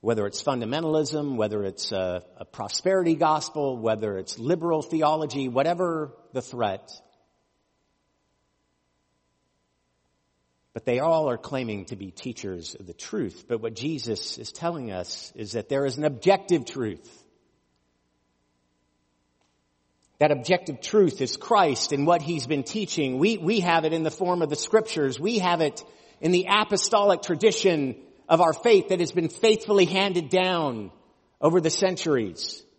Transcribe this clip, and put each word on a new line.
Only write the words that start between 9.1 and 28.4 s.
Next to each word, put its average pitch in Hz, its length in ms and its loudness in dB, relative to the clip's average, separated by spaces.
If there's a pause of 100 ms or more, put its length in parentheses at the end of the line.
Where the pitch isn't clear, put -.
but - 120 -10
they 123 140 0
all 156 300 2
are 120 80 -2
claiming 113 480 -6
to 117 100 -12
be 95 160 -12
teachers 95 640 -10
of 95 100 -20
the 90 80 -14
truth. - 540 -8
But 113 140 -2
what 113 140 -6
Jesus 120 600 -6
is 113 140 -14
telling 160 400 -6
us - 440 -10
is 104 180 -10
that 113 160 -6
there 139 160 0
is 131 120 -4
an 147 60 -4
objective 170 600 2
truth. 113 440 -8 (3000)
That 147 120 6
objective 147 500 0
truth 190 380 4
is 127 160 -4
Christ 165 580 2
and 143 120 0
what 170 160 4
he's 147 240 -4
been 139 180 -2
teaching. 147 560 -4
We, 208 180 4
we 185 240 0
have 165 240 2
it 156 60 2
in 160 120 -2
the 156 80 0
form 180 300 -2
of 151 80 0
the 147 60 -2
scriptures. 147 640 0
We 214 200 0
have 175 220 2
it 147 220 -2 (380)
in 160 100 2
the 180 180 2
apostolic 208 720 2
tradition 170 720 2 (320)
of 165 140 6